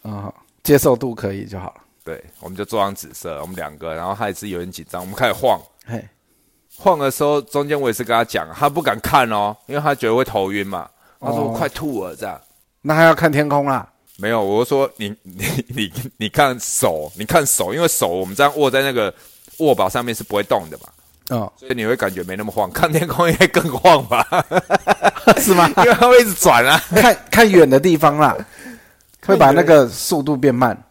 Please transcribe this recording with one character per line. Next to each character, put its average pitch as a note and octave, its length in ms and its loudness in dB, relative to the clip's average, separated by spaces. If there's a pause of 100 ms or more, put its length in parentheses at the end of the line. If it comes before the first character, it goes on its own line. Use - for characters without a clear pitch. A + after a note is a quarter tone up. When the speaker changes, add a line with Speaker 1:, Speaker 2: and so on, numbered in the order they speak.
Speaker 1:
嗯， G#2 280 -12 (300)
接 C#3+ 160 4
受 C3 180 2
度 A#2+ 180 -8
可 G#2 180 -8
以 G2+ 140 -12
就 G2 120 -14
好 F2+ 160 -14
了。 - 60 -20 (220)
Speaker 2:
对， E2 180 -14 (200)
我 - 80 -18
们 F#2 80 -16
就 G2+ 80 -8
坐 G#2+ 160 -4
上 G2 120 -2
紫 - 220 -18
色， D#2 280 -12
我 D#2+ 40 -12
们 F2+ 80 -16
两 D2+ 220 -14
个， D#2+ 180 -10
然 E2 100 -10
后 G2 140 -6
他 A2 100 -6
也 F#2+ 60 -8
是 G#2 140 -14
有 F2+ 100 -8
点 F2+ 140 -10
紧 E2 160 -18
张， F2+ 120 -12
我 F#2 60 -14
们 G2 80 -14
开 B2 140 -2
始 G2+ 40 -2
晃。 A2 280 -2 (260)
Speaker 1:
嘿。 A2+ 160 -12 (720)
Speaker 2:
晃 F3+ 240 0
的 C#3 120 -2
时 - 120 -6
候， D3 200 0
中 C#3+ 260 -6
间 D3 120 -2
我 C3 80 -2
也 A2+ 40 -2
是 A#2+ 100 -6
跟 A2+ 100 -4
他 A#2 120 2
讲， E2 300 -8
他 D3 140 -2
不 D3+ 140 -4
敢 A2+ 180 -2
看 B2+ 300 2
哦， G#2 240 -2 (120)
因 C3+ 100 -8
为 D3 40 -4
他 D3 140 0
觉 B2 140 -4
得 A2 60 2
会 B2+ 100 2
头 G2 260 -2
晕 G2+ 160 -4
嘛。 F#2 220 -10 (320)
他 B2+ 80 -8
说： - 120 -4
Speaker 1:
哦。 - 120 -2
Speaker 2:
“我 - 0 -
快 C3+ 160 -6
吐 C3+ 360 -8
了。” E2+ 120 -12
这 G2+ 100 -12
样。 F2 140 -12 (400)
Speaker 1:
那 D3+ 140 -4
他 D#3+ 100 4
要 D#3+ 100 6
看 D#3+ 160 0
天 D3 180 0
空 C#3+ 180 0
啦。 B2+ 200 -4 (300)
Speaker 2:
没 G2+ 140 -6
有， A2+ 120 -2
我 G#2 220 0
就 - 40 -8
说 C3+ 280 0
：“你， G#2 260 -8
你， F#2+ 220 -14 (240)
你， G#2+ 240 -8 (240)
你 G#2+ 120 -6
看 C3 300 -2
手， D#2+ 580 -6
你 G2+ 80 -10
看 D#3 200 0
手， F#2+ 300 -2
因 D#3 60 -4
为 E3+ 80 0
手 A#2 200 -2
我 F#2 160 -4
们 F#2+ 100 -12
这 C#3+ 80 0
样 D3 140 0
握 C#3+ 140 2
在 C3+ 120 0
那 C#3 100 -2
个 G#2+ 200 -2 (460)
握 D3 160 2
把 F#2+ 140 0
上 A#2+ 160 -6
面 A#2+ 100 -6
是 - 80 -12
不 G#2 120 -12
会 G#2 80 0
动 G2 280 -4
的 C#2+ 80 -18
嘛。” - 60 -20 (520)
Speaker 1:
哦。 G#2 200 -8
Speaker 2:
所 - 120 -20
以 C3 60 -4
你 A#2 100 -6
会 A#2 100 0
感 G2 180 -4
觉 F2+ 120 -10
没 F#2+ 100 -10
那 G#2 100 -10
么 A2 60 -8
晃， G2 200 -4
看 E3 200 -2
天 D#3+ 160 -2
空 E3 240 0
应 E3 60 0
该 F#3+ 100 4
更 D#3 320 -2
晃 D3 280 6
吧？ A#2+ 200 0 (580)
Speaker 1:
<laughs> - 540 2
是 F#3+ 160 2
吗？ E3 180 4
Speaker 2:
<laughs> - 40 -2
因 F3+ 80 4
为 - 100 6
它 A#3+ 140 4
会 B3 120 10
一 A#3+ 40 2
直 G#3 100 -6
转 B2 300 4
啊。 D#3 260 2
Speaker 1:
看， A3 260 4 (140)
看 A3 200 4
远 E3+ 180 8
的 C3 100 6
地 E3 180 4
方 D3 200 2
啦， C#3+ 180 2 (840)
Speaker 2:
看 F#3+ 160 2
远 - 0 -
Speaker 1:
会 - 0 -
把 D3 140 8
那 D#3+ 120 4
个 D3+ 260 6
速 - 340 -4
度 C#3+ 140 -2
变 C3 180 2
慢。 A#2+ 220 0 (140)